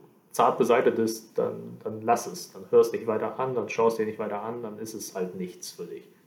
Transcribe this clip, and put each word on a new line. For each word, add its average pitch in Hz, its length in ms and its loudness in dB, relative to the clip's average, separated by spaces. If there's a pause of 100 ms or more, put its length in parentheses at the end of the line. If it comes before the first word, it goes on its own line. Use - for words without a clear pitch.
(320)
zart 127 260 4
beseitet 120 380 6
bist, 113 420 -2
dann, 117 440 -4
dann 110 200 -6
lass 117 240 2
es. - 260 -12
Dann 95 160 -16
hör 120 120 8
es 113 120 4
nicht 107 140 -4
weiter 107 340 -2
an, 127 140 -2
dann 110 160 -4
schau 113 160 2
es 113 80 4
dir 110 100 0
nicht 107 140 -4
weiter 104 240 -4
an, 117 200 -8
dann 107 160 -10
ist 110 140 -10
es 101 220 -12
halt 92 200 -4
nichts - 360 -10
für 87 160 -12
dich. - 200 -14 (200)